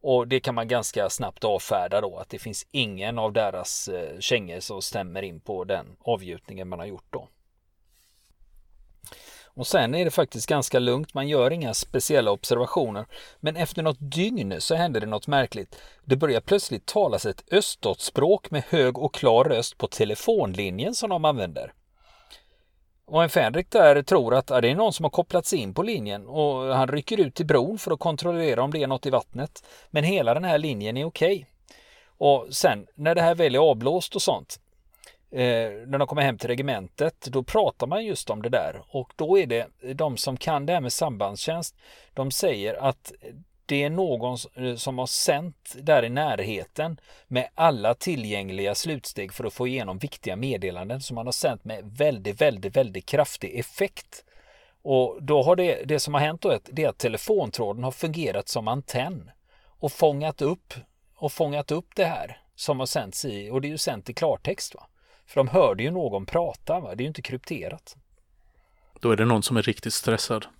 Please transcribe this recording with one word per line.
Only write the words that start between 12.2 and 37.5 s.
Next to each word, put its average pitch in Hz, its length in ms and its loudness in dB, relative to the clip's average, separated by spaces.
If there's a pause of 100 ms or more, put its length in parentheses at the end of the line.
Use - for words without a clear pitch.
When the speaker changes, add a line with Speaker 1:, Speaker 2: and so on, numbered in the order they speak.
Speaker 1:
observationer. 117 720 0 (340)
Men 156 160 -4
efter 165 280 -4
något 156 160 0
dygn 143 600 -2
så - 140 2
händer 165 260 2
det 104 60 -6
något 107 200 -4
märkligt. 127 480 0 (300)
Det 131 100 4
börjar 139 260 2
plötsligt 190 440 0
talas 151 400 2
ett 98 260 -4
öststatsspråk - 1000 2
med 147 180 0
hög 127 280 4
och 139 160 -2
klar 123 300 6
röst 120 340 0
på 117 100 -4
telefonlinjen 107 1080 0
som 226 140 -4
de 170 160 0
använder. 92 480 -2 (1300)
Och 160 180 4
en 165 60 2
fänrik 131 420 2
där 147 300 10
tror 127 340 4
att, 131 140 2
ja, 127 120 4
det 117 100 6
är 147 40 2
någon 208 180 2
som 160 100 -6
har 151 60 2
kopplats - 440 0
in 104 200 -2
på 165 100 0
linjen, 104 440 -4
och 131 480 0
han 131 120 4
rycker 147 320 -2
ut 147 160 2
till 170 100 -2
bron 180 320 4
för - 140 -4
att 151 80 -2
kontrollera 160 640 0
om 143 80 0
det 156 120 -2
är 135 40 -2
något 131 180 -4
i 143 40 -2
vattnet. 127 540 -2 (260)
Men 151 140 0
hela 160 300 2
den 156 100 0
här 170 140 2
linjen 117 400 -2
är 143 80 -4
okej. 165 400 0 (720)
Och 139 340 4
sen 113 440 2
när 156 200 2
det 175 60 4
här 170 140 6
väl 156 200 4
är 135 40 6
avblåst 147 560 4
och - 60 -2
sånt, 101 380 -2 (720)
eh, 120 400 0 (160)
när 139 100 -2
de 139 100 2
kommer 147 140 0
hem 131 160 2
till 117 100 -8
regementet, 127 760 -2
då 127 220 -4
pratar 151 440 0